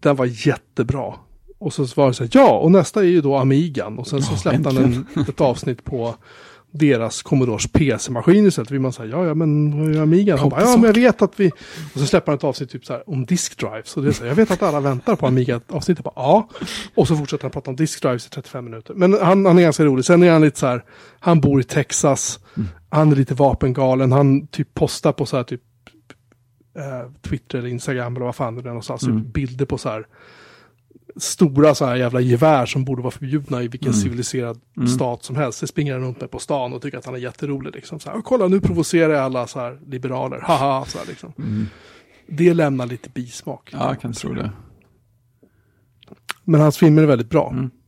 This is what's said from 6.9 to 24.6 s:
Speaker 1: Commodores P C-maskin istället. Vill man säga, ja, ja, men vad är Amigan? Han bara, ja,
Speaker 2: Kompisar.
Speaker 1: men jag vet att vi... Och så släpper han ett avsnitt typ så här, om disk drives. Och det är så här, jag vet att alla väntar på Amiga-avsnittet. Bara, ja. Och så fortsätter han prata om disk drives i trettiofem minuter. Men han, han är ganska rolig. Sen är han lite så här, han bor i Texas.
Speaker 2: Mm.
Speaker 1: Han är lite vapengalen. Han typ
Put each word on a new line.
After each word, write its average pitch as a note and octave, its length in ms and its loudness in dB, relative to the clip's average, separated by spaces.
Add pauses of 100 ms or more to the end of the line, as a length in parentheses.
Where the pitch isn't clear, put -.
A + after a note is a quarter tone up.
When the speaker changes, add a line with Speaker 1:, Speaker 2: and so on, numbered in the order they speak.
Speaker 1:
Commodores A#2+ 480 0
P C#3 280 2
C-maskin E3+ 480 4
istället. B2+ 240 -2
Vill C#3 100 -4
man C3 120 -2
säga, A2+ 160 -12
ja, E3 160 -4
ja, D#3 80 -2
men D3+ 460 0
vad D#3 160 0
är D#3 60 0
Amigan? F3 380 4
Han C#3+ 100 2
bara, C3 120 -2
ja, G#3+ 40 4
Speaker 2:
Kompisar. A#3 280 6
Speaker 1:
men A#3 100 4
jag B3 80 6
vet - 100 0
att - 180 0
vi... F#3 120 4 (420)
Och C#3 60 -6
så C#3+ 60 0
släpper E3 260 2
han C#3+ 60 0
ett - 60 -10
avsnitt C#3 260 -4
typ - 160 -16
så C#3 80 -10
här, - 160 -12
om C3 160 -4
disk - 340 -4
drives. A2 380 -10
Och C#3+ 60 -4
det C#3+ 60 0
är D3 40 2
så - 80 -8
här, A#2 80 -8
jag C#3+ 60 -2
vet G#3+ 160 4
att F3+ 120 -2
alla D3+ 160 0
väntar C#3 360 -2
på C#3+ 120 -2
Amiga-avsnittet. C3 760 -2
Bara, - 120 -10
ja. D#3 340 2 (460)
Och C#3+ 120 2
så D#3+ 80 2
fortsätter D3 280 -6
han C3 80 -8
prata C#3 180 -10
om C3 60 -8
disk D#3 260 -4
drives B2 260 -2
i - 20 -20
trettiofem B2+ 360 -14
minuter. A2+ 280 -16
Men F#3+ 280 2
han, G3 240 4
han F3 120 6
är F3+ 60 8
ganska D#3+ 220 4
rolig. C3 200 2
Sen F3 180 6
är F3 80 8
han D#3+ 100 6
lite D3+ 180 2
så C#3 80 -2
här, B2 160 -4 (360)
han E3 220 4
bor C#3 200 2
i - 20 0
Texas. - 760 -2 (180)
Speaker 2:
Mm. F#2+ 120 -6 (200)
Speaker 1:
Han D3+ 220 4
är C#3+ 40 4
lite C3+ 180 0
vapengalen. C3 800 2
Han C#3 360 2
typ - 260 -8